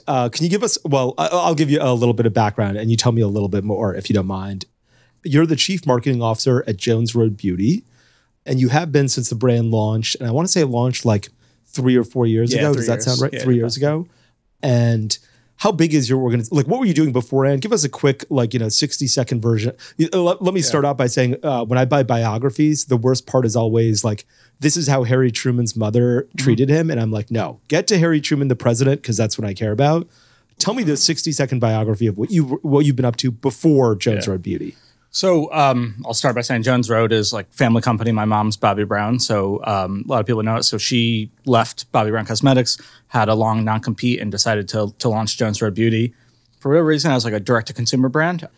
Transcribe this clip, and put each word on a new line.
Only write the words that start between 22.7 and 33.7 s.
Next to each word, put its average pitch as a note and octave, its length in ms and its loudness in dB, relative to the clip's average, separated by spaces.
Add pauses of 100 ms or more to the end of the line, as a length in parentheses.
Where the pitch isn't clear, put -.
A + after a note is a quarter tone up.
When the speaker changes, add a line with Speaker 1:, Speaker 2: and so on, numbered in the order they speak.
Speaker 1:
the B2+ 100 0
worst B2 280 0
part B2+ 220 0
is A#2 80 0
always, A2+ 480 0
like, G#2+ 240 -4 (320)
"This D3+ 180 0
is D#3 120 -2
how C3+ 160 2
Harry B2+ 260 2
Truman's A#2+ 460 -2
mother A#2+ 460 0
Speaker 2:
Mm-hmm. - 200 -14
Speaker 1:
treated C#3 260 2
him." D#3+ 220 2
And B2+ 100 -2
I'm A2+ 120 -2
like, G#2+ 180 -6
"No, G2+ 380 -4
get D#3+ 180 0
to G#3 140 2
Harry D#3+ 200 2
Truman, C#3 280 -2
the B2+ 80 0
president, C3 480 0
'cause A2+ 120 -2
that's A2 220 -2
what A2 80 -4
I G2+ 80 -4
care G#2+ 180 -4
about." D3 360 0 (500)
Tell G#3 160 -2
me C4 80 -2
the D3+ 140 0
sixty-second C#3 640 -2
biography A2 480 0
of G2 100 -4
what A#2 140 -4
you, D3 300 0
what C#3+ 220 2
you've C#3+ 120 2
been B2+ 80 0
up A#2+ 140 0
to C3 120 -2
before C3 640 2